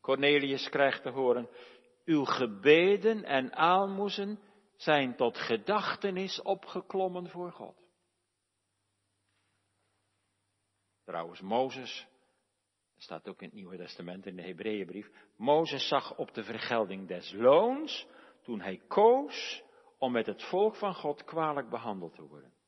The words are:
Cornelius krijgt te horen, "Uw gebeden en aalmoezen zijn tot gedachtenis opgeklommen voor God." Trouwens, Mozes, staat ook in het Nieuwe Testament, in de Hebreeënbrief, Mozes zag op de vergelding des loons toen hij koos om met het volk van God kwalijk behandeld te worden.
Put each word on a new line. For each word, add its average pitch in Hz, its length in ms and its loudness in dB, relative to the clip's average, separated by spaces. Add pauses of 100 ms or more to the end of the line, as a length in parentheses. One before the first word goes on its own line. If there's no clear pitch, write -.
Cornelius 139 680 2
krijgt 139 340 2
te 131 80 -6
horen, 123 380 2 (560)
"Uw 151 200 4
gebeden 170 1000 4
en 131 300 -2
aalmoezen 196 880 0 (360)
zijn 139 400 2
tot 117 220 0
gedachtenis 185 1040 -2
opgeklommen 185 880 -4
voor 175 220 -10
God." - 280 -18 (3250)
Trouwens, 85 360 -8
Mozes, 127 680 -4 (920)
staat - 320 -14
ook 92 120 -14
in 98 60 -14
het - 80 -18
Nieuwe 95 220 -16
Testament, 90 500 -12
in 92 100 -12
de 87 60 -12
Hebreeënbrief, 95 680 -8 (260)
Mozes 147 520 2
zag - 280 -2
op - 180 -8
de 113 100 -8
vergelding 101 640 -2
des 90 240 -10
loons 190 760 4 (360)
toen 110 180 -8
hij 95 160 -8 (120)
koos 247 720 4 (360)
om 127 140 0
met 117 140 2
het 104 160 -8
volk 214 340 2
van 196 180 -4
God - 300 -6
kwalijk 151 440 -2
behandeld 107 460 -8
te 80 80 -20
worden. 71 300 -20 (160)